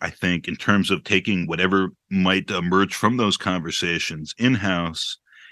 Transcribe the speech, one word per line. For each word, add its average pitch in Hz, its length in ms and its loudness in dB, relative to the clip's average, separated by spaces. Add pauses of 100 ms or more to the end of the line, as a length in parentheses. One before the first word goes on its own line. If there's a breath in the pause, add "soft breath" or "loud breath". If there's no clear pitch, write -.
I 85 100 -6
think, 87 360 -2
in 90 80 -6
terms 98 360 2
of 87 120 0
taking 101 440 0
whatever 92 420 2 (220)
might 95 400 2
emerge 92 420 2
from 117 240 0
those 107 200 2
conversations 85 1000 -4
in-house 95 800 0 (340 soft breath)